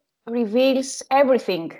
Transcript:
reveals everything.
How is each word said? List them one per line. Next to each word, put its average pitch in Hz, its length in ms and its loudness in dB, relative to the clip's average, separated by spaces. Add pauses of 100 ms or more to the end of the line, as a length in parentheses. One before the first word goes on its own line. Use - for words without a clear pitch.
(260)
reveals 254 720 0 (120)
everything. 233 680 2